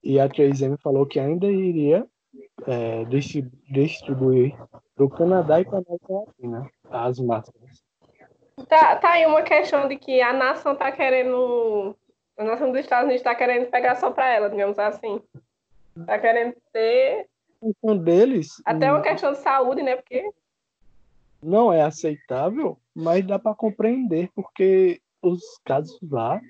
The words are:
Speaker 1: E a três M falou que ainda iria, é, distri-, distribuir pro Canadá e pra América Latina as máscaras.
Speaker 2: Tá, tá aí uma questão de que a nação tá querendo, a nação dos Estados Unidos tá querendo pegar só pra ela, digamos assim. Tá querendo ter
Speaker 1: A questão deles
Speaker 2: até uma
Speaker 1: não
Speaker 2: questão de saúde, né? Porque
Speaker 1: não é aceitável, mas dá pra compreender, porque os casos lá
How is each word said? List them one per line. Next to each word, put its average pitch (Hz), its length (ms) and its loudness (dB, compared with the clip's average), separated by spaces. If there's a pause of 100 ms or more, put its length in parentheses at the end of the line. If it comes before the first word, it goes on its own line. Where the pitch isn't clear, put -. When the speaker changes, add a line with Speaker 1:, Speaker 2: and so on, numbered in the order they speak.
Speaker 1:
E 135 160 2
a 139 80 4
três 139 340 2
M 135 180 -2
falou 139 260 0
que 139 120 -6
ainda 160 300 -2
iria, 180 580 0 (640)
é, 117 380 -4
distri-, 135 440 -4 (220)
distribuir 135 800 0 (420)
pro 139 140 2
Canadá 170 520 2
e 190 40 -2
pra 214 120 -6
América 175 360 -8
Latina 127 560 -10 (220)
as 123 280 -4
máscaras. 117 640 -6 (840)
Speaker 2:
Tá, 320 300 6
tá 349 140 2
aí 339 140 4
uma 311 180 4
questão 302 440 2
de 269 80 -4
que 262 260 0
a 247 120 2
nação 277 420 -2
tá 269 160 -2
querendo, 247 1040 0 (420)
a 214 60 -6
nação 226 260 -2
dos 262 120 -2
Estados 254 240 0
Unidos 254 180 0
tá 240 100 0
querendo 247 380 0
pegar 247 240 0
só 247 160 -2
pra 262 160 0
ela, 214 220 2
digamos 202 280 -2
assim. 208 440 -4 (840)
Tá - 140 -2
querendo 233 340 0 (200)
ter 233 540 0 (340)
Speaker 1:
A 226 60 -8
questão 214 300 0
deles 175 680 2
Speaker 2:
até 262 260 2
uma 294 60 2
Speaker 1:
não 294 60 -2
Speaker 2:
questão 330 280 -2
de 277 60 -6
saúde, 269 460 0
né? 254 120 -2
Porque 254 340 -8 (1120)
Speaker 1:
não 202 300 2
é 165 100 4
aceitável, 156 960 -4 (160)
mas 170 320 0
dá 196 140 -4
pra 214 160 -2
compreender, 214 800 -2
porque 190 680 0 (200)
os 175 200 0 (220)
casos 165 340 -4 (140)
lá 135 380 -4